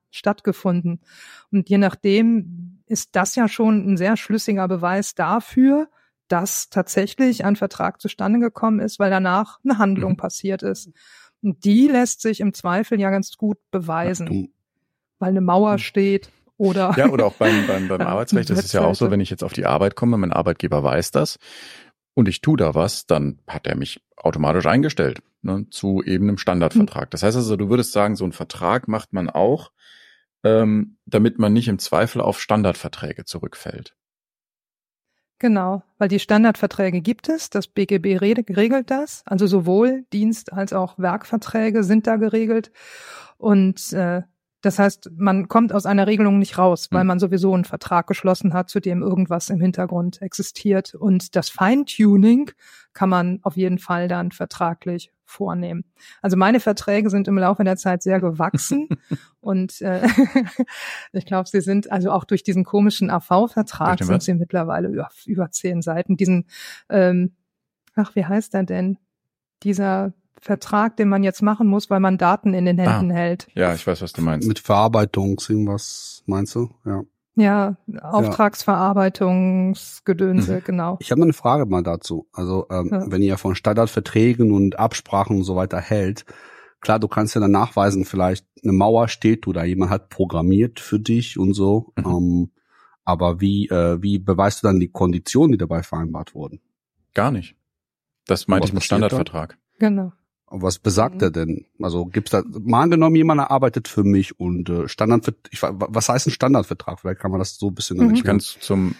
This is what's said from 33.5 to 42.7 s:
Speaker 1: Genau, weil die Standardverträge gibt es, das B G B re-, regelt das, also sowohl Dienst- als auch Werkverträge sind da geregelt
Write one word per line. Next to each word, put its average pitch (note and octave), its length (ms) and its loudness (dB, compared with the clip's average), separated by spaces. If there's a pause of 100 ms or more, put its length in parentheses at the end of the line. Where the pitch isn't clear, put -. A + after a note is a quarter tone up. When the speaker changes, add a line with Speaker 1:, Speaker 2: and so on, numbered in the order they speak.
Speaker 1:
Genau, G3 440 0 (140)
weil G3+ 100 2
die G3 100 2
Standardverträge G#3 800 2
gibt A3 280 -4
es, D#4+ 200 -4
das G3+ 200 -6
B G3 180 -2
G G3+ 120 0
B F#3+ 180 0
re-, G#3+ 280 0 (120)
regelt A#3 340 2
das, C#4 340 -4
also G3 220 0
sowohl G3+ 640 2
Dienst- G#3+ 400 -2
als G3 200 -6
auch F#3 260 -4
Werkverträge G#3+ 840 -2
sind G#3+ 240 2
da A3+ 80 2
geregelt A3 560 -2 (640)